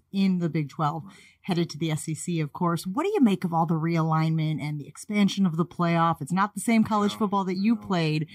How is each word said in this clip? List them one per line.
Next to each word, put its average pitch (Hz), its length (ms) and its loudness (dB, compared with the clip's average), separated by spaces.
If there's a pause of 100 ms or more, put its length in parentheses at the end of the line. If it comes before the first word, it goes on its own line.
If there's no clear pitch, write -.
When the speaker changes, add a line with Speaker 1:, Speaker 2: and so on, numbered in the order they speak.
(140)
Speaker 1:
in 190 260 2
the 170 80 0
Big 151 220 -2
twelve, 151 360 -4
Speaker 2:
Right. - 100 -20 (260)
Speaker 1:
headed 175 300 -2
to 147 60 -12
the 160 140 -2
S 151 160 -4
E 160 60 -4
C, 165 260 -4
of 151 140 -4
course. 170 320 -2
What 196 180 -4
do 403 60 0
you 415 100 0
make 202 240 4
of 170 80 -2
all 165 140 2
the 165 80 0
realignment 160 880 0
and 147 180 -6
the 135 80 -12
expansion 196 580 0
of 160 120 0
the 170 80 2
playoff? 170 560 0
It's 143 100 -6
not 196 220 0
the 190 80 -8
same 226 220 4
college 202 300 0
Speaker 2:
Yeah, - 60 -14
Speaker 1:
football 196 260 0
that 185 120 -4
you 220 180 2
Speaker 2:
I 208 40 -6
know. - 80 -16
Speaker 1:
played. 156 480 0